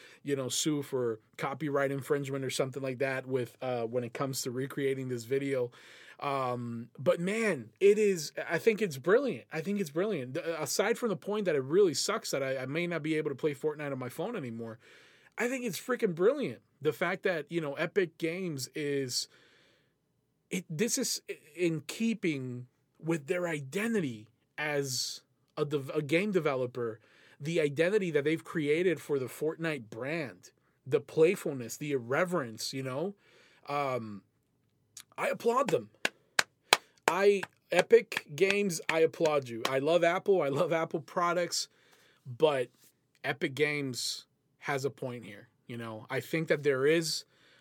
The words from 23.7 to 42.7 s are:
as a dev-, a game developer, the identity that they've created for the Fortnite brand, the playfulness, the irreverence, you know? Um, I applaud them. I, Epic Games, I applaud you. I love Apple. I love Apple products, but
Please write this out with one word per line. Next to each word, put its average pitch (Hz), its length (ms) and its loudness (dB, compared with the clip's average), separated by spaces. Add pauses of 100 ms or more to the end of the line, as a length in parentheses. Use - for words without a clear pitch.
as 143 640 -2 (360)
a 151 80 0
dev-, 143 300 -4
a 156 80 0
game 170 300 2
developer, 127 640 -2 (400)
the 165 220 0
identity 165 500 2
that 143 140 2
they've 156 180 0
created 156 580 2
for 143 200 -2
the 127 60 -4
Fortnite 156 640 -4
brand, 123 640 -6 (340)
the 135 140 2
playfulness, 156 800 2
the 151 160 -4
irreverence, 135 800 -2
you 135 100 -6
know? 143 320 -4 (540)
Um, 123 540 -2 (920)
I - 120 0
applaud 233 400 0
them. 123 220 0 (1160)
I, 196 360 6 (280)
Epic 180 640 4
Games, 196 540 2
I 160 120 2
applaud 147 480 2
you. 117 220 -8
I 135 80 2
love 160 240 4
Apple. 180 400 4
I 139 60 0
love 151 240 2
Apple 160 280 -2
products, 175 680 0 (580)
but 131 420 2 (540)